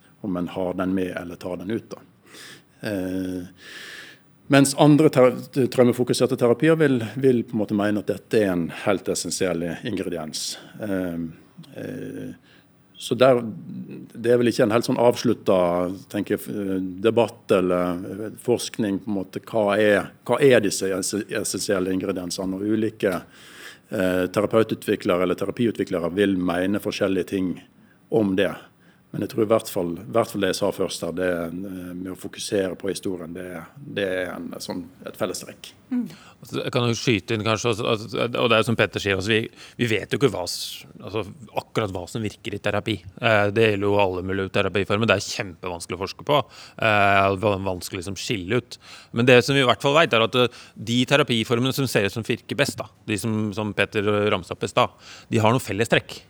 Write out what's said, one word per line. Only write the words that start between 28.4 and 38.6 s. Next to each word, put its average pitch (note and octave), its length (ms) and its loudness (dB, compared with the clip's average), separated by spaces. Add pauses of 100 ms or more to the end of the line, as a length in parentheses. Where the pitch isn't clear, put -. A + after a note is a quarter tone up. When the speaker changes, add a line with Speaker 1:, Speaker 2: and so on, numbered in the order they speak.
Speaker 1:
Men - 100 -4
jeg F#2+ 80 -6
tror A2+ 140 0
i - 20 0
hvert G#2+ 240 2
fall, F2 240 -2
i A2+ 160 -12
hvert A2 160 2
fall G2 160 -4
det F#2+ 60 2
jeg F2 80 -2
sa G2+ 180 0
først F2 300 -4
der, E2+ 100 -4
det, F2+ 120 -2 (180)
eh, F2+ 500 -10
med F#2 160 -10
å F2+ 80 -12
fokusere F#2+ 560 -4
på G2+ 140 -6
historien, F2 420 -6
det, F2+ 300 -10 (180)
det G2+ 320 -4
er F#2 220 -4
en, E2+ 160 -10 (100)
sånn, F#2 220 -8 (260)
et - 80 -12
fellestrekk. - 540 -8 (180)
Speaker 2:
Mm. A#3+ 220 -4 (320)
Altså, - 180 -10
jeg - 160 -6
kan B2 80 2
jo A#2+ 160 0
skyte A2+ 380 0
inn G#2 80 -4
kanskje, A2+ 260 2
altså, G#2+ 220 -2
altså, A2+ 320 -2
og B2 260 0
det A2 60 6
er - 20 6
jo G#2+ 80 2